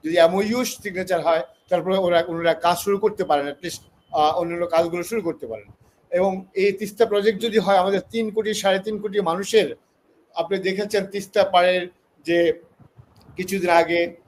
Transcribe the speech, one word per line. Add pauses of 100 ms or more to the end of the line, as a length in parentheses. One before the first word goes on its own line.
যদি
এমওইউ
সিগনেচার
হয়, (260)
তারপরে
ওরা,
ওনারা
কাজ
শুরু
করতে
পারেন,
at
least, (300)
আহ,
অন্যান্য
কাজগুলো
শুরু
করতে
পারেন। (420)
এবং (100)
এই
তিস্তা
প্রজেক্ট
যদি
হয়,
আমাদের (100)
তিন
কোটি,
সাড়ে
তিন
কোটি
মানুষের, (580)
আপনি
দেখেছেন
তিস্তা
পাড়ের (360)
যে (840)
কিছুদিন
আগে (120)